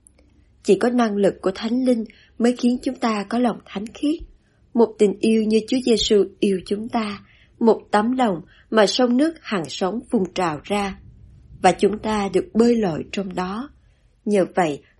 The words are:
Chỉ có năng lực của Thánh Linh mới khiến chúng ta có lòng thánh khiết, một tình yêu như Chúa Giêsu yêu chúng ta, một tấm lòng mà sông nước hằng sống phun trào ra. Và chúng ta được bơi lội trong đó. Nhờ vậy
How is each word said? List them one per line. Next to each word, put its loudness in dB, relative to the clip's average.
Chỉ 4
có 0
năng 0
lực 2
của -2
Thánh -4
Linh 0
mới 2
khiến 0
chúng -4
ta -4
có -2
lòng -2
thánh -10
khiết, -6
một 2
tình 2
yêu 2
như 2
Chúa 0
Giêsu 4
yêu 0
chúng -6
ta, -6
một 2
tấm 2
lòng 0
mà 4
sông 2
nước 2
hằng -6
sống -4
phun 2
trào -2
ra. -4
Và 6
chúng 0
ta -4
được -2
bơi 4
lội -2
trong -8
đó. -6
Nhờ 2
vậy -2